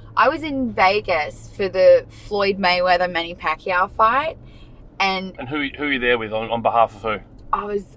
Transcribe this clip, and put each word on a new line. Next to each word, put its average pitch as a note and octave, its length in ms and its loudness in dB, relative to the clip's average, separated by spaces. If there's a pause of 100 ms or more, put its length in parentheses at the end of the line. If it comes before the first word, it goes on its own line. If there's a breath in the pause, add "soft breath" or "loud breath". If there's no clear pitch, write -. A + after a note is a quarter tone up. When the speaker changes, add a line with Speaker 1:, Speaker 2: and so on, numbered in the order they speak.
(180 loud breath)
Speaker 1:
I A3+ 100 4
was D4+ 160 -2
in C4+ 300 -4
Vegas F#3+ 800 -2
for G3 140 -4
the F3+ 400 6
Floyd G3 480 -4
Mayweather F3+ 520 2
Manny E3+ 240 -6
Pacquiao F3+ 580 -2
fight, B3+ 460 0 (600 loud breath)
and F#3+ 400 -4
Speaker 2:
And C3 80 -12
who, C#3+ 300 -4
who C#3+ 80 -6
are C#3+ 80 -2
you C3 60 -2
there B2 180 2
with A2 160 -6
on, A2 180 -4
on A#2 100 -2
behalf A2 320 2
of G2+ 100 -18
who? G#2+ 160 -2 (340)
Speaker 1:
I G3+ 100 -2
was, G3+ 220 -6 (120)